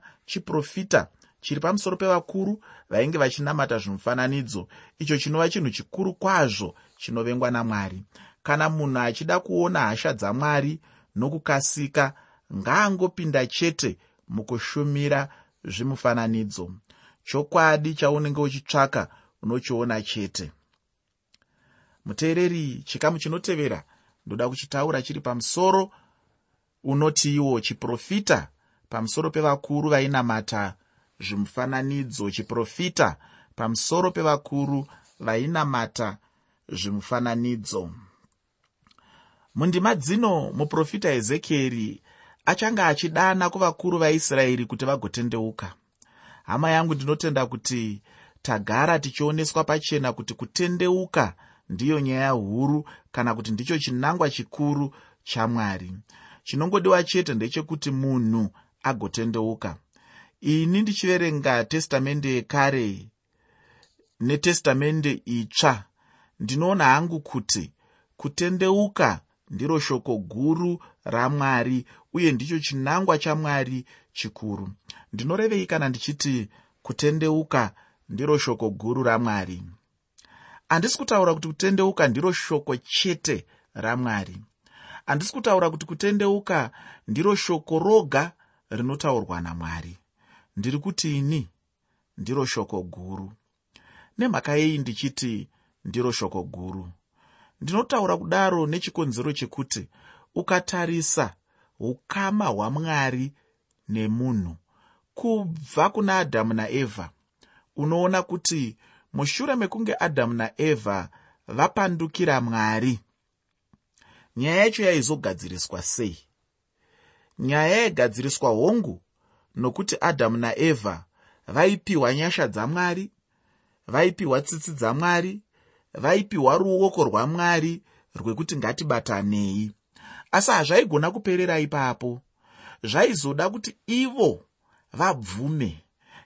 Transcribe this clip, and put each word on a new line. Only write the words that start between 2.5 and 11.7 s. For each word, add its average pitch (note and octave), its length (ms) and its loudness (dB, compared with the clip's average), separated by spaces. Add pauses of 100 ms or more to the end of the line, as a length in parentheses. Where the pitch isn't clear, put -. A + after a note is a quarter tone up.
vainge C#3+ 280 2
vachinamata C#3+ 600 0
zvimufananidzo, A2+ 880 -2 (300)
icho D3+ 200 0
chinova D#3 300 2
chinhu E3+ 220 0
chikuru F#3+ 440 -4
kwazvo B2+ 600 2 (220)
chinovengwa B2 540 -2
naMwari. G#2 520 -2 (400)
Kana D3+ 260 2
munhu D3 300 0
achida D#3 420 0
kuona F3 400 0
hasha A#2 320 0
dzaMwari C#3+ 680 0 (360)
nokukasika, C#3+ 1000 0 (400)